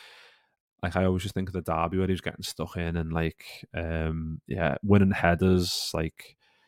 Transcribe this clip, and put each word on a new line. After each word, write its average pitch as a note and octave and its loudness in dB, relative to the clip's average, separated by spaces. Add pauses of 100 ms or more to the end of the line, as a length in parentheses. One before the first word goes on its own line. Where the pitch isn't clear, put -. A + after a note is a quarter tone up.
(840)
like, F2+ -2
I F#2 2
always F#2 2
just G2+ -8
think F#2 -4
of F2+ -8
the F2+ -6
derby E2+ -2
where F#2+ 2
he F#2+ 2
was F2+ -4
getting - -8
stuck - -8
in E2+ -2
and, D#2+ -4
like, E2 -2 (280)
um, D#2+ -4
yeah, E2 0
winning G2+ 6
headers. F2+ 2
Like, - -6 (320)